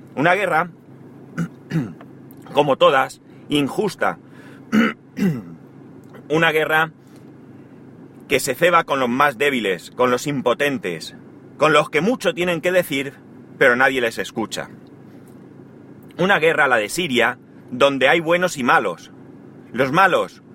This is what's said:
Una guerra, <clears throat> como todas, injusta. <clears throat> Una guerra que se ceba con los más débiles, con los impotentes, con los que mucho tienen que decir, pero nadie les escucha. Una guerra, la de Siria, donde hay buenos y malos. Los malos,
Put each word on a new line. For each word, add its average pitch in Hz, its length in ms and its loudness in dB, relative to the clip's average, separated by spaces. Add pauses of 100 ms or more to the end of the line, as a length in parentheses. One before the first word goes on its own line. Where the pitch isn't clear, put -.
(140)
Una 165 200 2
guerra, 175 360 -2 (960)
<clears throat> - 840 -10
como 139 240 2
todas, 135 440 2 (280)
injusta. 143 680 -2 (520)
<clears throat> - 1600 -6
Una 160 240 0
guerra 156 400 0 (1400)
que 131 120 0
se 131 140 -4
ceba 170 300 2
con 139 160 -4
los 127 80 0
más 131 300 0
débiles, 113 520 -2
con 123 200 0
los 123 160 -2
impotentes, 123 880 -4 (400)
con 151 160 0
los 147 180 2
que 151 100 -2
mucho 196 320 -2
tienen 175 280 -4
que 180 120 -2
decir, 139 420 -2 (440)
pero 131 160 4
nadie 135 260 2
les 113 180 -2
escucha. 95 520 -8 (1500)
Una 190 220 2
guerra, 151 300 2
la 123 80 4
de 104 120 0
Siria, 123 500 0 (320)
donde 131 380 2
hay 170 120 4
buenos 175 360 -2
y 131 60 -8
malos. 120 480 0 (640)
Los 131 180 0
malos, 151 520 2 (120)